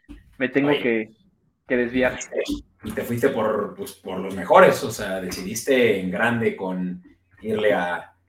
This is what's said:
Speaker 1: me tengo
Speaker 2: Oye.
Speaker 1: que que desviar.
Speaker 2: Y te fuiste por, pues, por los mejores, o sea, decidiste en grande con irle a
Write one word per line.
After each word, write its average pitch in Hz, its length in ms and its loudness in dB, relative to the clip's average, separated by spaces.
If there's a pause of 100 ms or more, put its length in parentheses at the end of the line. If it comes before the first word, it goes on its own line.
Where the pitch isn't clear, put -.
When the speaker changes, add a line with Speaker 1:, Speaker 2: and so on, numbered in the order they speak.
(400)
Speaker 1:
me 131 100 -2
tengo 139 200 2
Speaker 2:
Oye. 139 120 2
Speaker 1:
que 113 380 -2 (500)
que 127 80 0
desviar. 123 420 0 (640)
Speaker 2:
Y - 80 -10
te - 120 -6
fuiste 120 260 0
por, 104 480 -2
pues, - 160 -12
por 95 260 -10
los 95 160 -6
mejores, 143 480 6
o 117 80 -4
sea, 95 300 -6
decidiste 107 800 0
en 92 100 -4
grande 113 460 0
con 92 440 -6 (400)
irle 107 320 0
a 90 420 -4 (140)